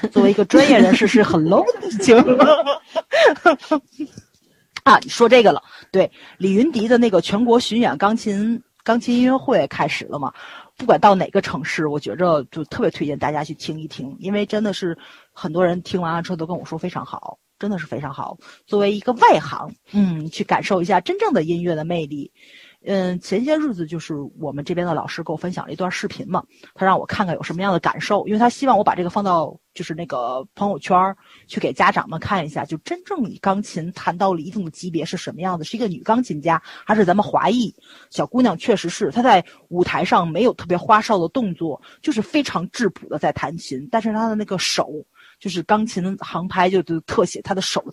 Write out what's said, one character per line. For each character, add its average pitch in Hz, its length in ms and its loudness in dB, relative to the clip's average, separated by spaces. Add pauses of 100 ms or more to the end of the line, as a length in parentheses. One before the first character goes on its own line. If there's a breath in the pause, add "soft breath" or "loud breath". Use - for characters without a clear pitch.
<laughs> - 40 -16
作 233 100 4
为 202 80 6
一 202 40 4
个 208 100 2
专 294 240 6
业 262 100 8
人 - 160 8
士 - 120 4
是 214 160 6
很 170 200 2
low 190 220 4 (160)
的 392 100 -8
事 226 80 -6
情。 226 180 8
<laughs> 294 1900 2 (720)
啊， 220 180 8
你 - 60 -14
说 - 180 2
这 240 160 8
个 196 80 8
了， 147 120 2 (280 loud breath)
对， 185 220 2 (240 loud breath)
李 190 160 0
云 240 180 4
迪 226 160 -2
的 240 120 4
那 233 100 6
个 185 140 2
全 202 200 0
国 233 160 4
巡 233 220 -2
演 147 160 0
钢 202 180 2
琴， 220 480 -2 (200)
钢 233 180 0
琴 240 160 -2
音 247 80 4
乐 254 100 4
会 233 340 0
开 151 200 -2
始 - 160 -8
了 - 140 -8
嘛。 139 120 -6 (460 loud breath)
不 - 80 -14
管 156 160 4
到 202 140 8
哪 180 160 0
个 196 100 0
城 156 240 -6
市， 156 220 -4
我 147 120 -4
觉 107 160 -8
着 156 360 2
就 160 140 -8
特 - 180 -8
别 180 80 0
推 - 160 -6
荐 143 120 -6
大 143 140 -2
家 147 100 -4
去 151 120 -10
听 156 260 -10
一 156 80 -12
听， 262 300 -14
因 190 120 -8
为 208 140 -2
真 208 180 -4
的 208 120 -2
是 170 240 -6 (340 loud breath)
很 - 180 -10
多 175 140 0
人 175 180 0
听 180 200 -4
完 165 100 -2
了 170 80 -4
之 170 100 -8
后 185 60 -6
都 160 80 -6
跟 175 100 -8
我 - 100 -10
说 - 120 -10
非 175 140 -8
常 - 120 -8
好， - 360 -14 (200)
真 202 120 -6
的 196 80 -4
是 156 80 -10
非 123 120 -8
常 139 140 -8
好。 - 240 -12 (300 loud breath)
作 208 140 0
为 202 120 2
一 208 80 -4
个 247 140 -2
外 302 240 6
行， 147 340 -10 (200)
嗯， 170 360 0
去 - 160 -6
感 - 180 0
受 180 200 0
一 - 20 -2
下 185 160 2
真 359 180 -4
正 415 140 0
的 175 120 2
音 170 180 -2
乐 175 120 -2
的 156 80 -6
魅 165 220 -4
力。 143 260 -10 (560 loud breath)
嗯， 185 320 -2
前 196 240 -4
些 302 140 0
日 302 160 -2
子 175 140 -6
就 165 120 -8
是 160 160 -10 (240)
我 147 140 -8
们 143 100 -8
这 175 120 -4
边 175 120 -2
的 175 60 -2
老 147 140 -4
师 - 180 -10
给 170 80 -8
我 156 60 -6
分 180 120 -8
享 - 160 -10
了 - 60 -14
一 170 40 -14
段 180 140 -4
视 - 160 -6
频 - 220 -12
嘛， 180 160 -4 (300 loud breath)
他 - 100 -4
让 185 140 4
我 - 80 -8
看 - 200 -4
看 165 80 -4
有 - 80 -8
什 160 140 -8
么 180 60 -6
样 196 100 0
的 170 80 0
感 - 180 -2
受， 185 280 -2
因 208 80 -2
为 214 40 0
他 240 80 4
希 240 200 -2
望 240 100 4
我 202 80 2
把 - 100 2
这 180 80 -4
个 175 60 -4
放 202 160 -4
到 170 340 0 (140)
就 - 100 -12
是 165 120 -8
那 160 100 -10
个 127 500 -6
朋 202 140 -2
友 196 100 -4
圈 185 160 -2
儿 190 220 2 (300 soft breath)
去 - 120 -8
给 156 140 -2
家 190 180 4
长 190 160 0
们 160 140 -8
看 185 240 -4
一 151 60 -10
下， 147 120 -6
就 - 160 -8
真 349 280 -10
正 349 180 -6
以 - 140 -10
钢 196 240 -2
琴 170 300 -10
弹 - 220 -6
到 190 200 0
了 165 80 -6
一 143 80 -12
定 202 160 -8
的 160 40 -10
级 180 200 -12
别 160 120 -4
是 151 140 -8
什 - 180 -10
么 151 60 -14
样 180 160 -4
子， 156 80 -8
是 214 140 -10
一 - 20 -4
个 233 80 -2
女 170 140 -10
钢 226 200 2
琴 151 200 -6
家， 160 200 2 (220 loud breath)
还 - 100 2
是 214 120 4
咱 175 100 4
们 208 80 2
华 139 240 0
裔 226 260 -2 (360 loud breath)
小 151 160 -4
姑 254 160 0
娘。 220 160 4
确 214 180 2
实 175 140 -4
是 175 200 -2
她 240 120 -2
在 220 200 6 (260 loud breath)
舞 175 140 0
台 - 220 -2
上 185 240 2
没 160 140 -2
有 233 100 4
特 - 140 -10
别 175 100 0
花 214 240 4
哨 214 180 0
的 170 100 0
动 208 260 -4
作， 160 260 -8 (220 loud breath)
就 311 100 -2
是 220 80 -2
非 294 220 -2
常 185 280 -6
质 233 200 -2
朴 - 180 -18
的 151 100 -6
在 151 140 -2
弹 147 240 -6
琴， 139 340 -12
但 226 120 0
是 220 100 -2
她 220 160 -2
的 220 60 -4
那 214 100 -4
个 190 140 -6
手， - 340 -4 (480 soft breath)
就 - 80 -8
是 175 140 -6
钢 214 240 0
琴 190 320 -4
航 - 280 -8
拍 185 220 2
就， 185 140 2
就 165 180 -4
特 - 240 0
写 - 160 -6
她 - 140 -4
的 185 80 -4
手 - 200 -4 (100)